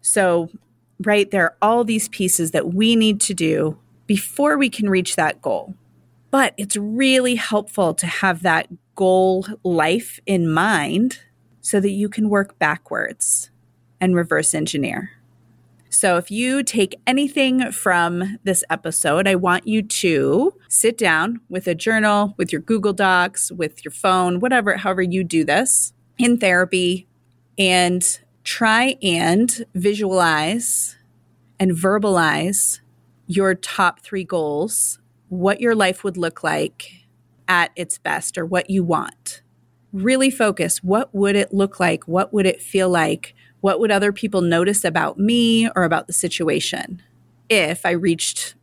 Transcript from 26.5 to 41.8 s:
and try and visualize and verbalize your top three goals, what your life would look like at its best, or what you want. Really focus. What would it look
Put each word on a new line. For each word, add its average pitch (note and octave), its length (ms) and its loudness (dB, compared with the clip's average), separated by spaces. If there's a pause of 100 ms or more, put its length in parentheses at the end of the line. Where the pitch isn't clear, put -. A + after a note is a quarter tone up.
and F3+ 600 2 (260)
try A#3 580 0
and F#3 640 2 (100)
visualize F#3 1200 0 (640)
and F#3 140 2
verbalize F3+ 1040 0 (480)
your F#3+ 260 2
top - 460 -2
three F#3+ 240 -8
goals, D#3+ 720 -4 (300)
what F#3 320 0
your A#3 160 2
life F#3+ 300 0
would F3+ 100 -4
look E3+ 260 -6
like - 640 -6 (440)
at F3 260 2
its - 220 -8
best, - 400 -6
or E3 80 -4
what F3+ 240 -2
you F#3+ 140 0
want. - 580 -4 (500)
Really C4 400 2
focus. G3 500 -2
What G3+ 320 0
would G3+ 220 2
it G3+ 180 0
look G3 280 -2